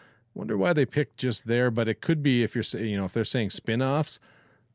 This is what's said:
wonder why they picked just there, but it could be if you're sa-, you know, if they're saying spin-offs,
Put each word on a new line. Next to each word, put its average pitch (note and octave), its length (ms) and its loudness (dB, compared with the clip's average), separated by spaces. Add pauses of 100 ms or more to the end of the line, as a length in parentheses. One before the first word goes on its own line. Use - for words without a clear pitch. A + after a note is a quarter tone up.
(340)
wonder A3 220 -6
why F#3 160 2
they D3+ 140 4
picked - 300 -4
just B2 300 -4
there, A#2+ 240 2
but A2+ 180 0
it - 120 -2
could D#3+ 220 0
be B2+ 200 4
if A2 120 -2
you're A#2 100 0
sa-, - 140 -4
you G#2 180 -2
know, G2 80 0
if F#2 80 -6
they're A2+ 120 0
saying A2 260 -2
spin-offs, C3+ 680 -2 (540)